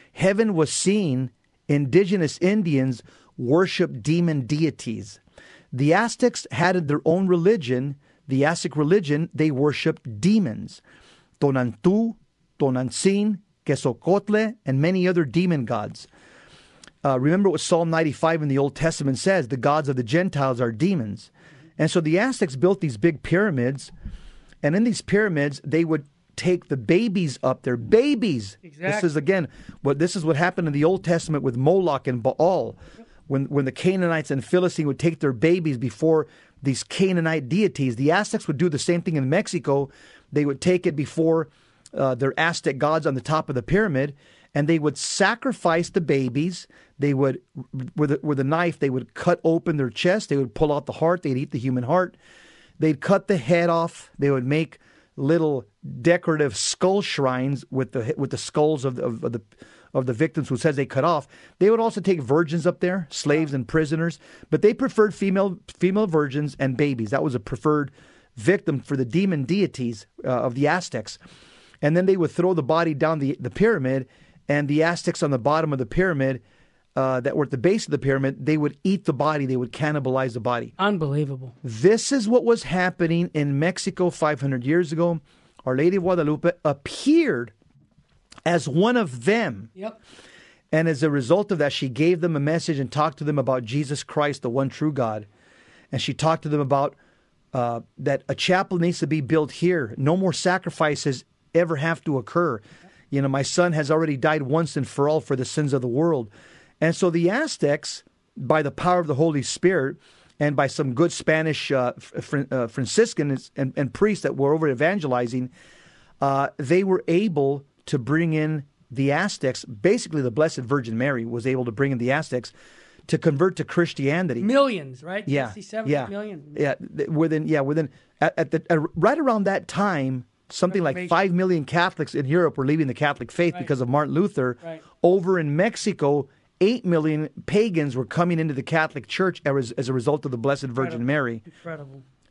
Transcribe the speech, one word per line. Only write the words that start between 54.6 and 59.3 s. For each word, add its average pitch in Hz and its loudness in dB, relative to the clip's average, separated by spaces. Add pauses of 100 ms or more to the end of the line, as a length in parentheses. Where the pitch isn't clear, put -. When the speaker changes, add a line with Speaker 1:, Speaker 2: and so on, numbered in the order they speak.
Speaker 1:
little 147 0 (360)
decorative 156 2
skull - 0
shrines 135 -2
with 127 -4
the, 117 -4
with 135 -4
the 127 -4
skulls 151 -2
of 131 -4
the, 123 -6
of, 117 -6
of 120 -4